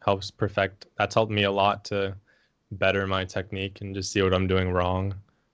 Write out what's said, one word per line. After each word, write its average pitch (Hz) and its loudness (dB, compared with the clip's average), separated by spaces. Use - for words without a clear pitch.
helps 95 -2
perfect. 98 -4
That's 104 -2
helped 110 4
me 104 2
a 98 2
lot 101 2
to 98 -4
better 95 0
my 95 -2
technique 98 -8
and 98 -10
just 95 -6
see 101 2
what 92 4
I'm 95 4
doing 92 2
wrong, 92 0